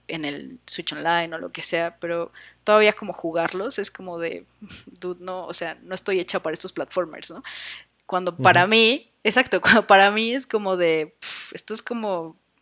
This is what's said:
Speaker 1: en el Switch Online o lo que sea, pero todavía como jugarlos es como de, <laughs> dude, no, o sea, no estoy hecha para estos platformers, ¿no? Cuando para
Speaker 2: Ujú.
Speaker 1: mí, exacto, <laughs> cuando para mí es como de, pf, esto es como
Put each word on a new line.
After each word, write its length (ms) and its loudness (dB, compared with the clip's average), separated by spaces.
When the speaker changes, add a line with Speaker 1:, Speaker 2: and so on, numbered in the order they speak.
Speaker 1:
en 160 -8
el 420 -12
Switch 260 -8
Online 420 -2
o 40 -8
lo 140 -12
que 100 -12
sea, 380 -4
pero 320 -6
todavía 300 6
como 180 -10
jugarlos 640 -4
es 120 -4
como 280 -12
de, 280 -8
<laughs> 400 -20
dude, 240 -10
no, 220 -8
o 60 -10
sea, 300 -8
no 120 -12
estoy 260 -2
hecha 200 -2
para 140 -6
estos 180 -8
platformers, 580 -6
¿no? 120 -18
Cuando 300 -4
para 260 6
Speaker 2:
Ujú. 80 2
Speaker 1:
mí, 400 4
exacto, 360 2
<laughs> 20 -12
cuando 240 6
para 240 8
mí 220 -2
es 140 -4
como 300 -2
de, 440 0
pf, 340 -10
esto 200 -10
es 80 -4
como 540 -6